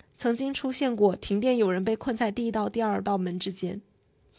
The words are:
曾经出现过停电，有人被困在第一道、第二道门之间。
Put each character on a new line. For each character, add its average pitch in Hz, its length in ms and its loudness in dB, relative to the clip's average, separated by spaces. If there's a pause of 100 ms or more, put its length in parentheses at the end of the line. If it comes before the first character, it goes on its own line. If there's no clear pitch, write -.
(160)
曾 240 180 0
经 269 200 -4
出 262 160 -4
现 254 240 0
过 202 220 4
停 208 240 -2
电， 254 160 2
有 208 140 4
人 185 140 0
被 220 120 0
困 233 200 -2
在 220 140 0
第 233 160 -2
一 220 60 -2
道、 208 160 0
第 226 120 -4
二 202 220 0
道 202 160 0
门 180 200 -2
之 185 140 -4
间。 185 300 -6 (560)